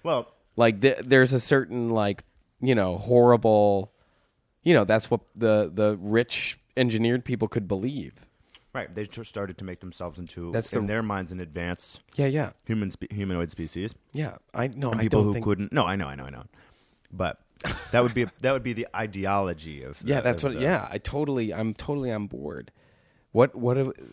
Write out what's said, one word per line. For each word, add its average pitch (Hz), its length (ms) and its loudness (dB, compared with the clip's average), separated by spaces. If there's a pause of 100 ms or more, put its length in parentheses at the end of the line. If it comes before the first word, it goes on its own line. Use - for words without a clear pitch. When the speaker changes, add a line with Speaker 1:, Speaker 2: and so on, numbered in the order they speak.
Speaker 1:
Well 139 300 -2 (240)
Speaker 2:
Like, 113 260 4
th-, 135 220 4
there's 127 280 6
a 127 80 2
certain, 120 500 0
like, 104 340 0 (360)
you 131 140 2
know, 95 240 2
horrible, 107 920 6 (720)
you 165 120 4
know, 107 100 6
that's 110 260 2
what 117 100 2 (140)
the, 107 380 2
the 104 280 2
rich 110 580 -2 (180)
engineered 120 480 2
people 110 240 -2
could 104 180 -4
believe. 101 600 -6 (460)
Speaker 1:
Right. 113 220 -10
They 104 120 -8
just 113 240 -16
started 101 280 -8
to 98 60 -12
make 90 160 -12
themselves 87 380 -12
into, 85 340 -10
Speaker 2:
That's 113 200 -4
Speaker 1:
in 113 100 -2
Speaker 2:
the 101 100 -2
Speaker 1:
their 113 100 -2
minds, 95 300 -6
an 92 80 -10
advanced 87 600 -8 (140)
Speaker 2:
Yeah, 139 120 0
yeah. 135 240 -2 (160)
Speaker 1:
human 104 240 -2
spe-, - 200 -14
humanoid 92 400 -4
species. 85 440 -8 (180)
Speaker 2:
Yeah. 139 240 -8 (180)
I, 123 140 -2
no, 127 240 -4
Speaker 1:
And 110 80 -2
Speaker 2:
I 113 40 2
Speaker 1:
people 107 160 4
Speaker 2:
don't 104 80 4
Speaker 1:
who 101 40 0
Speaker 2:
think 113 120 -4
Speaker 1:
couldn't. 101 280 -2
No, 131 140 2
I 95 100 -2
know, 87 100 -4
I 69 80 -10
know, 67 120 -12
I 69 40 -14
know. - 140 -16 (680)
But 90 300 -6 (500)
that 120 140 4
would 117 100 -2
be, 120 200 0
<laughs> - 80 -20
that 131 100 2
would 127 100 -2
be 120 100 -6
the 110 220 -6
ideology 95 880 -4
of 67 220 -14
Speaker 2:
Yeah, 139 120 0
Speaker 1:
the, 127 60 -2
Speaker 2:
that's 123 220 0
Speaker 1:
of 135 80 -2
Speaker 2:
what, - 60 -8
Speaker 1:
the 131 60 -2
Speaker 2:
yeah, 156 260 0
I 101 80 -8
totally, 135 560 -2
I'm 110 200 -2
totally 139 380 -6
on 104 160 -4
board. 71 420 -10 (600)
What, 127 240 4
what, 123 200 0
if, 135 120 0 (240)